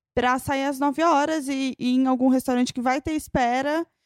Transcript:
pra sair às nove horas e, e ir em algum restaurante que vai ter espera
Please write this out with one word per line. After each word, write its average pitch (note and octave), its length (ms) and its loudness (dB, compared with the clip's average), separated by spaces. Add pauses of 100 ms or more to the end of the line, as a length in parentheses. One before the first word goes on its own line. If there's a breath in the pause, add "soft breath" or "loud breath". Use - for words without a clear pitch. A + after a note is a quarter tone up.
(140)
pra B3 240 2
sair C4+ 280 -2
às C#4 140 -4
nove C#4+ 240 0
horas D4+ 440 2
e, C4+ 320 -4
e B3 140 -2
ir - 20 2
em C4 120 4
algum B3+ 200 2
restaurante B3+ 460 0
que B3+ 80 -8
vai B3+ 200 0
ter D#4+ 120 -4
espera C#4+ 720 -2 (200)